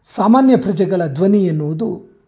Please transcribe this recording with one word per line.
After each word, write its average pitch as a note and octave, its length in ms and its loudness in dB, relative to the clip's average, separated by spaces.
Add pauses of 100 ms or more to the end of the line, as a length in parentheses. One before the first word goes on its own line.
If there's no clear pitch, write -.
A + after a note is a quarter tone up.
(160)
ಸಾಮಾನ್ಯ B3 420 4
ಪ್ರಜೆಗಳ F#3+ 500 -2
ಧ್ವನಿ F#3+ 380 2
ಎನ್ನುವುದು D#3 560 -4 (260)